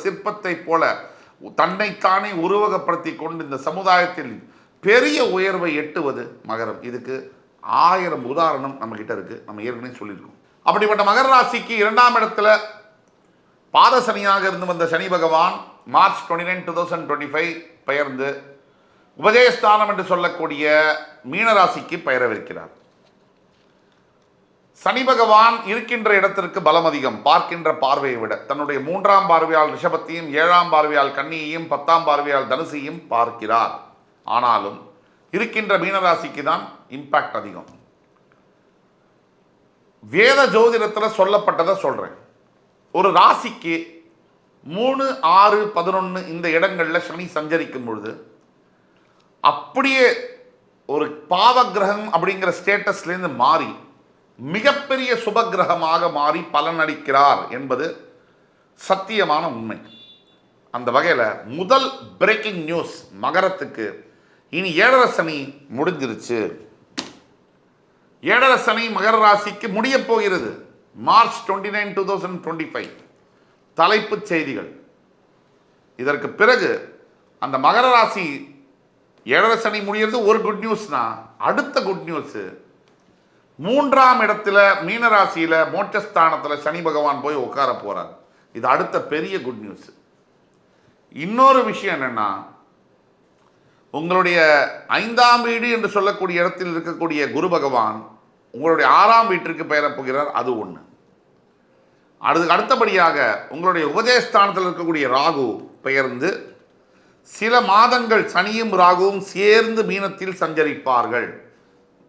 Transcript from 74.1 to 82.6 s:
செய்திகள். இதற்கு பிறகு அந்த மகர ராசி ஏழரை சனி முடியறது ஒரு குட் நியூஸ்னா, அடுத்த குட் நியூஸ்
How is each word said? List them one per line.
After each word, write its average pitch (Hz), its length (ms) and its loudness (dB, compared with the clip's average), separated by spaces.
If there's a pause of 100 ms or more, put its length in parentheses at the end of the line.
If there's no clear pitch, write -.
செய்திகள். 135 400 -4 (1300)
இதற்கு 139 240 -2 (120)
பிறகு 196 300 4 (760)
அந்த 135 100 -4 (100)
மகர 220 300 4
ராசி 214 320 2 (1080)
ஏழரை 214 280 4
சனி 214 240 -2
முடியறது 214 300 -2 (120)
ஒரு 220 160 4
குட் 196 180 -4
நியூஸ்னா, 175 380 -4 (460)
அடுத்த 208 300 -2 (100)
குட் 170 220 -8
நியூஸ் 143 300 -10 (1300)